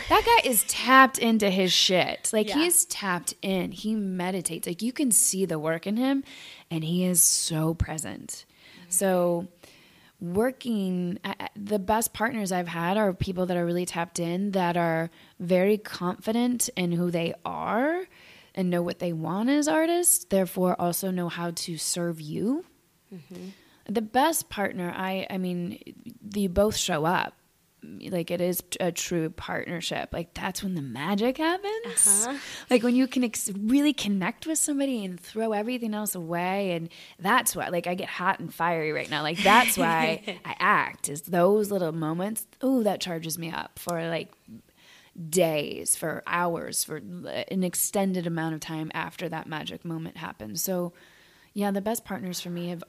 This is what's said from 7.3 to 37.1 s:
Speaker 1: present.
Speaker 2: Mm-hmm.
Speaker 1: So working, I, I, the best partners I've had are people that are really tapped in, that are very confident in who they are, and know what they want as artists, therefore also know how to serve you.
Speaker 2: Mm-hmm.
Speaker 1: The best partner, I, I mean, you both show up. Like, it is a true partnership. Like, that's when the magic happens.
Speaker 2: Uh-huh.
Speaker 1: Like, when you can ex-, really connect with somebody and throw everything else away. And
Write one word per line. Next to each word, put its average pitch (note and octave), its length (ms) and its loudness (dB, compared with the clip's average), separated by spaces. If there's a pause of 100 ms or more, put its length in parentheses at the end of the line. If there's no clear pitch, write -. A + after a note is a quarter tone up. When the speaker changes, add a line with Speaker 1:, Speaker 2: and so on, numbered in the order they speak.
Speaker 1:
present. - 680 -6 (380)
Speaker 2:
Mm-hmm. F3 80 -20
Speaker 1:
So F3+ 580 2 (720)
working, F#3+ 1040 0
I, G3 160 -6
I, - 160 -8
the G#3 240 -2
best G#3+ 340 0
partners G#3+ 380 -2
I've F3+ 160 0
had E3+ 300 0
are G#3 160 4
people F#3 340 -2
that F3 100 0
are E3+ 80 0
really F3 200 0
tapped F3 340 -6
in, F3+ 320 0
that F3 260 2
are E3 320 2 (300)
very F#3 380 4
confident A3+ 1000 -2
in F3+ 160 2
who F3 200 2
they E3 220 0 (120)
are, G3+ 580 0 (520)
and F#3 140 0
know F3 120 2
what F3 180 -4
they F3 140 -2
want E3+ 360 -2
as C#4+ 180 4
artists, E4 580 2
therefore F#3 540 2
also F3 320 0
know F3+ 180 -2
how E3+ 220 -6
to E3+ 260 -6
serve E3+ 440 -4
you. F3 440 -2 (480)
Speaker 2:
Mm-hmm. F3+ 360 -16 (380)
Speaker 1:
The A3+ 140 0
best C#4 480 2
partner, F#3 460 -4
I, F#3+ 340 -4
I F#3+ 80 -6
mean, F3+ 420 -4 (540)
you G3+ 160 2
both G3+ 280 4
show D#3 280 0
up. - 280 2 (520)
Like, E3 460 -6
it F3 80 -2
is F3 240 0 (160)
a F3 140 0
true E3 360 -2
partnership. - 840 -6
Like, E3 200 -6
that's - 300 -6
when F#3+ 100 -2
the E3+ 80 -2
magic F#3+ 560 0
happens. G4+ 680 0
Speaker 2:
Uh-huh. C4 300 2 (320)
Speaker 1:
Like, B3 120 6
when A#3+ 140 2
you B3+ 120 4
can B3+ 180 0
ex-, - 260 -4
really B3 400 4
connect G3+ 560 -2
with D#4+ 100 0
somebody C#4 460 0
and F3+ 160 -8
throw A3 320 -4
everything A3 420 -2
else G#3 220 -4
away. F3+ 560 -2
And E3 160 -4 (320)